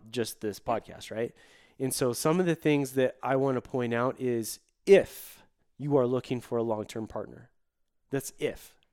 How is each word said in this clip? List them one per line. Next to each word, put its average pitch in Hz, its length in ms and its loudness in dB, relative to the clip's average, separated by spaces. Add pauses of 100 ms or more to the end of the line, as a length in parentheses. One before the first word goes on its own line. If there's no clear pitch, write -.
(120)
just 117 280 -4
this 104 200 -4
podcast, - 500 -6
right? 113 240 -4 (460)
And 131 120 -2
so 127 200 0
some 160 260 2
of 185 80 2
the 165 80 2
things 143 380 2
that 131 320 2
I 127 120 0
wanna 131 240 2
point 120 320 -2
out 120 280 0
is 120 400 -2 (260)
if - 560 4 (360)
you 143 180 0
are 127 100 4
looking 123 340 -2
for 117 180 -4
a 113 40 0
long-term 110 460 -6
partner, 117 420 -12 (600)
that's 139 280 -4
if. - 380 -8 (160)